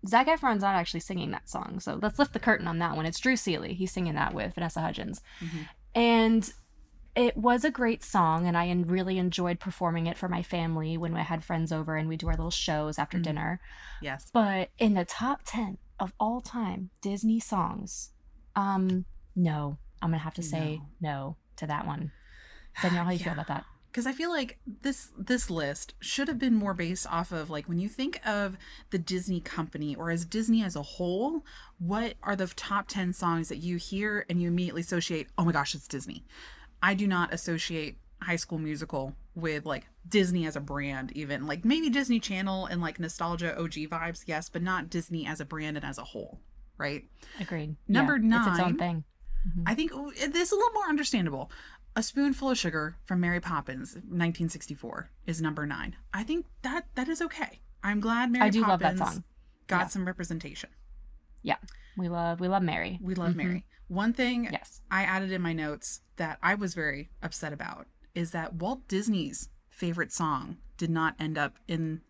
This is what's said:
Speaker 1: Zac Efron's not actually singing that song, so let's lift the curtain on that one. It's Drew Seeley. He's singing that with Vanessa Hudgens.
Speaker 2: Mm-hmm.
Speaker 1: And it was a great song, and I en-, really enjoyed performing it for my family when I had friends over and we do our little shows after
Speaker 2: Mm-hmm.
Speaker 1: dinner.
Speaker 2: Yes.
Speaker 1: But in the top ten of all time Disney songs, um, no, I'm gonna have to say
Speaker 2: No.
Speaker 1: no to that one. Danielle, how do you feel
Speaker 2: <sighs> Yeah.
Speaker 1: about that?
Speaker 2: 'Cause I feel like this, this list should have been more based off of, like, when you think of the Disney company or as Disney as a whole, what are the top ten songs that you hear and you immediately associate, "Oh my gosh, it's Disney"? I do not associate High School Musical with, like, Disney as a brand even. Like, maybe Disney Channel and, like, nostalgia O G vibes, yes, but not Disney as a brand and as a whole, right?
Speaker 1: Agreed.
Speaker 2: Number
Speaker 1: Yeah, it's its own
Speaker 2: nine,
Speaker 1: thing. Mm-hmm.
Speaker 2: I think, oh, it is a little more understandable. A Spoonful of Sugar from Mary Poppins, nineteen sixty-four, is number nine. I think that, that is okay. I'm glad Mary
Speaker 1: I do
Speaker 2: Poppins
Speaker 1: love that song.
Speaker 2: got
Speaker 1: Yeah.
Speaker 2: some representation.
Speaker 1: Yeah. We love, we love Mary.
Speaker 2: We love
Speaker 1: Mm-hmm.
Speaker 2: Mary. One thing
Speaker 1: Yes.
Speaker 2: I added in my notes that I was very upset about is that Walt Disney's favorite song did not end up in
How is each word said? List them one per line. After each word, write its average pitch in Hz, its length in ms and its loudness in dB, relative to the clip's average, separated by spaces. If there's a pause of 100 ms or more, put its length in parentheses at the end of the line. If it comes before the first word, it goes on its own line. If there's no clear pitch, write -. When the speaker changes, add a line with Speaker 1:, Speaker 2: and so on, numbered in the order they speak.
Speaker 1:
Zac 240 200 6
Efron's 254 360 4
not 196 120 4
actually 175 260 0
singing 175 300 -4
that - 160 -6
song, - 320 -6
so - 220 -4
let's 214 160 0
lift 285 160 4
the - 60 0
curtain 208 280 4
on 165 120 0
that 165 160 2
one. 156 100 0
It's 170 140 -2
Drew 254 160 4
Seeley. 180 400 0
He's 185 160 -2
singing 170 240 0
that - 180 2
with - 220 -4
Vanessa 170 260 -2
Hudgens. - 400 -4 (180)
Speaker 2:
Mm-hmm. 165 180 -6 (380)
Speaker 1:
And 226 560 6 (640)
it 240 220 4
was 240 260 6
a 302 80 6
great 240 320 2
song, 170 440 4
and 170 100 4
I 175 100 4
en-, 175 200 4
really 185 320 2
enjoyed 175 420 2
performing 170 460 0
it 170 100 -2
for 185 100 -4
my 175 140 0
family 165 560 -2
when 165 180 -2
I 165 60 -2
had 160 240 -2
friends 165 260 0
over 156 240 -2
and 156 140 0
we 160 80 -2
do 165 100 -2
our 160 60 4
little 160 180 0
shows 151 480 -2
after 151 180 -2
Speaker 2:
Mm-hmm. 175 60 2
Speaker 1:
dinner. 160 380 -2 (400)
Speaker 2:
Yes. 139 320 -8
Speaker 1:
But 196 460 4
in 214 160 6
the 175 100 2
top 262 400 -2
ten 202 320 -2 (220)
of 190 200 -2
all 233 220 0
time 190 480 -4 (120)
Disney 214 380 2
songs, 180 720 -2 (480)
um, 190 480 2 (300)
no, 151 420 2 (240)
I'm 170 80 2
gonna 160 140 2
have 160 100 -6
to 170 100 -8
say 156 380 -2 (180)
Speaker 2:
No. 156 100 -2
Speaker 1:
no 139 280 -4 (200)
to 156 100 -6
that 147 200 -2
one. 147 240 -4 (680)
Danielle, 175 240 2
how 180 60 2
do 180 40 2
you 170 80 -2
feel 175 40 -2
Speaker 2:
<sighs> - 0 -
Yeah. 165 60 -2
Speaker 1:
about 156 140 -6
that? - 160 -4 (300)
Speaker 2:
'Cause 247 140 -2
I 269 40 0
feel 320 200 -4
like 277 260 -2 (240)
this, - 340 -2
this 233 360 0
list 147 480 -2
should - 280 -2
have 277 120 -2
been 247 160 6
more 202 180 2
based 175 320 -2
off 170 260 -2
of, 160 200 -4
like, 147 180 -6
when 170 80 0
you 190 100 0
think 269 400 -4
of 202 300 0 (320)
the 196 80 0
Disney 180 420 0
company 151 560 -4
or 165 140 -4
as 170 160 0
Disney 220 380 2
as 175 120 -2
a 147 60 -4
whole, 196 640 -2 (320)
what 202 460 -2
are 202 120 0
the 185 120 0
top - 400 -2
ten 180 260 -2
songs 165 360 2
that 143 80 -4
you 175 200 -2
hear 208 500 -2
and 175 140 2
you 175 60 2
immediately 175 340 0
associate, 165 460 -2 (100)
"Oh 160 80 4
my 170 60 6
gosh, 147 240 0
it's 143 120 -10
Disney"? - 380 -8 (560)
I 190 140 6
do 202 100 2
not 180 300 4
associate 160 640 -4 (240)
High 175 140 0
School 165 200 -4
Musical 151 580 -4 (200)
with, 156 280 -2
like, 139 220 -4 (240)
Disney 180 380 4
as 156 80 -4
a 143 40 -2
brand 139 560 -4
even. 143 300 -6
Like, 151 180 -4
maybe 302 280 4
Disney 254 280 2
Channel 190 460 -2
and, 175 160 -2
like, 165 180 -4
nostalgia 170 560 -2
O 170 120 -4
G 156 200 -6
vibes, 165 380 -6
yes, 156 240 -2
but 170 140 -4
not 180 260 -2
Disney 165 380 -4
as 156 120 -6
a 147 60 -6
brand 151 320 -6
and 143 80 -8
as 135 140 -8
a 120 40 -10
whole, - 380 -12 (380)
right? 147 240 -4 (360)
Speaker 1:
Agreed. 156 360 -4 (120)
Speaker 2:
Number 269 300 6
Speaker 1:
Yeah, 226 220 6
it's 220 80 4
its 175 120 4
own 180 120 6
Speaker 2:
nine, - 80 2
Speaker 1:
thing. 170 240 0 (440)
Mm-hmm. 170 200 0
Speaker 2:
I 226 80 2
think, 320 180 0
oh, 277 220 -8
it 294 200 0
is 349 160 4
a 415 40 4
little 466 180 4
more 403 160 0
understandable. 185 640 0 (440)
A 220 60 2
Spoonful 269 480 2
of 247 80 2
Sugar 160 480 -2
from 180 160 2
Mary 175 180 2
Poppins, 143 560 -4 (140)
nineteen 170 400 0
sixty-four, - 600 -10 (160)
is 160 160 -2
number 151 240 0
nine. - 280 -6 (160)
I 208 120 -4
think 330 240 -2 (160)
that, 269 320 -4
that 254 120 -2
is 330 140 -2
okay. - 380 -6 (240)
I'm 208 160 2
glad 233 320 2
Mary 233 160 8
Speaker 1:
I - 20 8
do 220 140 6
Speaker 2:
Poppins 185 360 4
Speaker 1:
love - 100 4
that - 40 -2
song. 185 100 -6 (440)
Speaker 2:
got 180 140 4
Speaker 1:
Yeah. 185 80 0
Speaker 2:
some 185 180 -2
representation. 165 640 -6 (720)
Speaker 1:
Yeah. - 140 2 (380)
We 180 140 -2
love, 170 300 0
we 180 80 0
love 190 160 4
Mary. 175 360 0
Speaker 2:
We 185 140 -4
love 175 220 2
Speaker 1:
Mm-hmm. - 20 -4
Speaker 2:
Mary. 180 280 -2 (240)
One 202 220 2
thing 240 400 2
Speaker 1:
Yes. - 380 -8
Speaker 2:
I 190 140 2
added 190 280 0
in 180 120 0
my 165 100 0
notes 151 480 -4 (140)
that 156 260 -4
I 185 140 4
was 196 180 -2
very 151 380 -4 (100)
upset 156 320 -6
about - 320 -10 (300)
is 170 160 -2
that 170 240 -6
Walt 214 320 -4
Disney's 190 640 -2 (200)
favorite 165 420 -2
song 156 460 -2 (200)
did 165 120 -2
not 160 300 2
end 156 180 -2
up 143 200 -2 (100)
in 160 420 -2